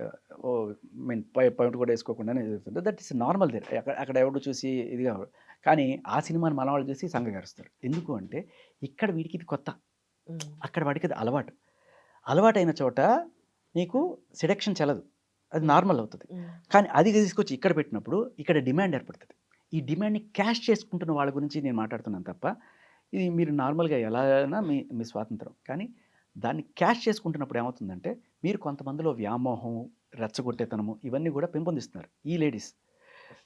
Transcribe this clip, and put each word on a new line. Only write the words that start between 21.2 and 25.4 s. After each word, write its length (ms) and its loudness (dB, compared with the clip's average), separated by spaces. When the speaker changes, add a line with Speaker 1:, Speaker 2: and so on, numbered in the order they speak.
Speaker 1:
గురించి 280 -2
నేను 140 0
మాట్లాడుతున్నాను 560 -4
తప్ప, 240 -4
ఇది 140 0
మీరు 220 2
నార్మల్గా 460 0
ఎలా 240 0
అయినా 400 2
మీ, 320 -2
మీ 120 -4
స్వాతంత్రం. 480 -8